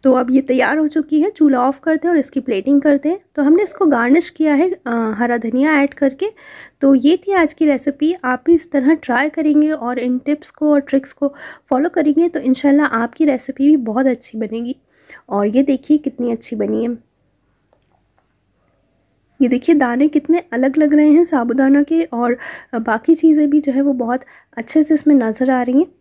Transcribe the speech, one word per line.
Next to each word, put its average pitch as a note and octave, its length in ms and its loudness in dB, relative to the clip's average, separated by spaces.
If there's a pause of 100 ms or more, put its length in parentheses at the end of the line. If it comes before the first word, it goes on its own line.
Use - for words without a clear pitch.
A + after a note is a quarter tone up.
तो C4+ 80 2
अब B3+ 200 0
ये C4+ 100 2
तैयार C4 360 -2
हो D#4 100 0
चुकी D4+ 340 -2
है, F#4+ 80 0
चूल्हा C4+ 380 2
ऑफ C#4 120 -4
करते D#4+ 280 -2
हैं F4 60 0
और D#4+ 60 2
इसकी C4+ 200 -4
प्लेटिंग B3+ 420 0
करते C#4+ 280 0
हैं। F#4+ 100 -4 (160)
तो D4 80 -2
हमने E4 200 4
इसको - 220 -2
गार्निश C4+ 440 2
किया D#4 240 0
है, E4+ 180 2
अ, A#3 440 -4
हरा A#3+ 220 -2
धनिया C4 440 0
ऐड C#4 120 -2
करके। C#4 320 -2 (560)
तो C#4 140 4
ये C#4+ 220 2
थी G4 140 -6
आज E4+ 220 0
की - 120 -2
रेसिपी। D4 500 -2 (100)
आप B3+ 200 -4
भी E4+ 80 4
इस - 180 -2
तरह C#4 220 2
ट्राई C#4 360 -2
करेंगे D4+ 420 0
और B3 280 -6
इन B3 180 -4
टिप्स D4 320 -6
को D4+ 240 -2
और C#4+ 60 2
ट्रिक्स C#4 340 -4
को C#4+ 200 -4 (360)
फॉलो C#4+ 200 0
करेंगे E4 400 0
तो E4 100 -8
इंशाल्लाह C#4 480 0
आपकी A#3 380 -2
रेसिपी C4+ 420 -2
भी D4+ 100 4
बहुत A#3+ 280 -2
अच्छी B3 320 -4
बनेगी। A3+ 380 -8 (540)
और G3+ 180 -2
ये A#3+ 160 0
देखिए C4+ 340 -2
कितनी B3 340 -6
अच्छी A3+ 240 -8
बनी G#3+ 300 -4
है। A#3+ 120 -6 (2500)
ये B3+ 60 2
देखिए B3+ 280 0
दाने C4 320 2
कितने D#4+ 360 0 (100)
अलग C4 240 -2
लग D4+ 160 2
रहे D4+ 180 4
हैं E4 140 6
साबूदाना C4+ 580 2
के E4 200 0
और A#3+ 340 -2 (380)
बाकी A3+ 400 0
चीज़ें D4+ 340 2
भी D4 120 2
जो C#4 100 -2
है C4 100 0
वो C#4 120 0
बहुत B3 280 -4 (360)
अच्छे D4 260 0
से D4+ 100 2
इसमें D4 220 2
नज़र B3+ 360 0
आ B3+ 100 2
रही B3 180 0
हैं। F4 220 -2